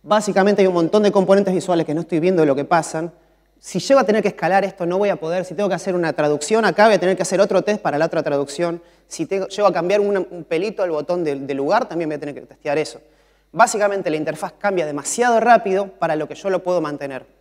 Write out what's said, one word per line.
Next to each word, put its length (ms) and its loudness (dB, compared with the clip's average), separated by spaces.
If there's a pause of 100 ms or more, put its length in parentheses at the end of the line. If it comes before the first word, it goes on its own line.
Básicamente 600 2
hay 60 6
un 60 2
montón 300 2
de 80 4
componentes 420 4
visuales 320 0
que 80 -4
no 80 -2
estoy 180 -2
viendo 260 2
lo 100 2
que 100 -4
pasan. 460 -2 (480)
Si 200 -8
llego 200 4
a 60 2
tener 160 2
que 80 0
escalar 340 0
esto, 220 -6
no 120 -2
voy 120 2
a 80 -2
poder. 280 -4
Si 80 -14
tengo 160 -2
que 60 0
hacer 200 -4
una 180 -2
traducción 520 0
acá, 200 4
voy 100 6
a 40 0
tener 160 0
que 80 -6
hacer 180 0
otro 200 2
test 200 -2
para 160 -2
la 80 2
otra 180 -4
traducción. 580 -4 (260)
Si 180 -8
tengo, 220 -4
llego 200 0
a 60 4
cambiar 260 2
un, 180 0
un 280 -6
pelito 380 -2
al 80 -2
botón 320 -2
de, 120 -2
de 180 -6
lugar, 340 0
también 220 -4
voy 60 -4
a 40 -10
tener 160 -10
que 60 -14
testear 360 -6
eso. 220 -6 (560)
Básicamente 540 2
la 60 -2
interfaz 380 -6
cambia 300 -2
demasiado 560 0
rápido 480 2
para 280 -4
lo 120 -4
que 60 -14
yo 160 -8
lo 140 -2
puedo 180 0
mantener. 420 -8 (180)